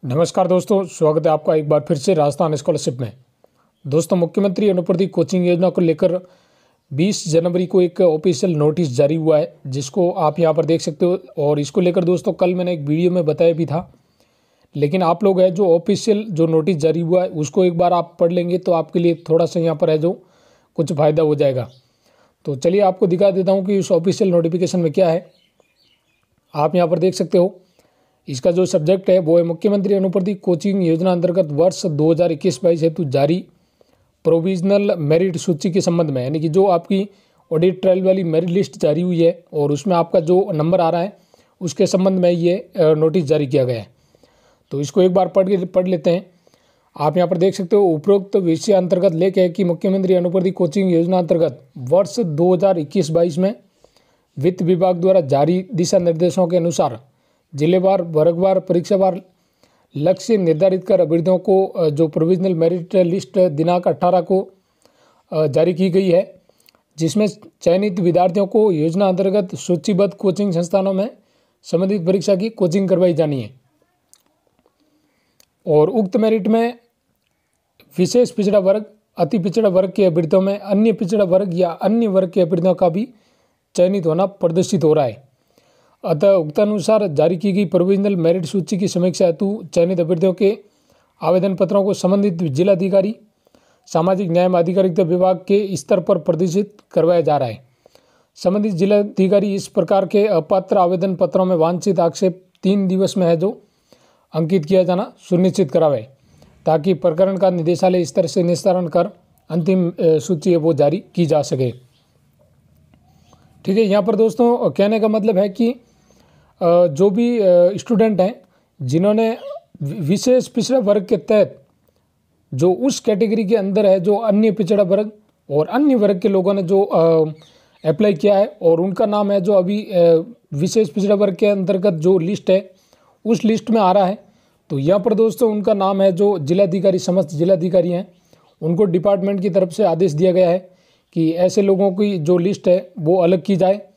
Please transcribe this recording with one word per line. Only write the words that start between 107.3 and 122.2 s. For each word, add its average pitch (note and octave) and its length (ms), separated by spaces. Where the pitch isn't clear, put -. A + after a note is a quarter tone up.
का F#3 140
निदेशालय F3+ 540
स्तर E3+ 220
से F3+ 160
निस्तारण F3 440
कर F3 220
अंतिम, F3 400
अ, - 100
सूची D#3+ 500
है F3 60
वो E3 160
जारी D3 320
की F3 120
जा D3+ 160
सके। C3 440
ठीक F#3+ 140
है, A3+ 60
यहाँ G3+ 180
पर G3+ 140
दोस्तों, A#3 540
कहने G#3 300
का G#3+ 80
मतलब G#3+ 300
है G3+ 100
कि, A#3 260
अ, F3 240
जो E3 240
भी, A#3+ 280
अ, F3+ 380
स्टूडेंट G#3+ 440
हैं F#3+ 200
जिन्होंने G#3 560
वि-, E3 180
विशेष G3+ 480
पिछड़ा B3+ 300
वर्ग G#3 260
के G3+ 120
तहत - 500